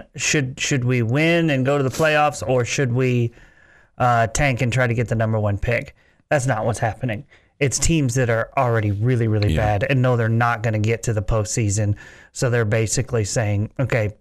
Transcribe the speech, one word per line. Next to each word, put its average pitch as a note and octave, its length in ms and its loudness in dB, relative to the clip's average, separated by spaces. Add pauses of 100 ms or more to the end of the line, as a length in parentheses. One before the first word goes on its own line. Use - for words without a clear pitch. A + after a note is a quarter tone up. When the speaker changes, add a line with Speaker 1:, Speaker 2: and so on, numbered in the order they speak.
(180)
Speaker 1:
Should, C3+ 420 -2
should C3+ 240 -2
we B2 180 0
win D#3+ 480 2
and C3 160 0
go C#3+ 120 2
to C#3 60 0
the B2+ 80 0
playoffs, D3+ 540 2
or B2 200 2
should C3 260 -2
we, B2 400 0 (680)
uh, A#2 280 4
tank C3+ 340 0
and A#2 120 0
try B2+ 120 2
to A#2 80 0
get A#2 140 0
the A2+ 80 -2
number A2 240 0
one G2+ 180 0
pick? - 380 -4 (340)
That's C3+ 160 2
not A2+ 200 -2
what's A2 140 -2
happening. A2 460 -4 (340)
It's C#3+ 200 0
teams C#3+ 360 2
that B2+ 140 2
are A2+ 280 0
already A2+ 340 0
really, A2+ 380 0
really G#2 240 2
Speaker 2:
Yeah. - 80 2 (180)
Speaker 1:
bad - 100 0
and C3 120 2
know B2+ 160 2
they're A2+ 100 0
not A#2 340 0
gonna A2 180 -2
get A2 240 0
to A#2 100 -2
the G#2 80 -2
postseason. G#2 720 0 (380)
So C3 160 -2
they're A#2 160 0
basically A2+ 580 -2
saying, G#2 560 -2
"Okay, A2+ 420 0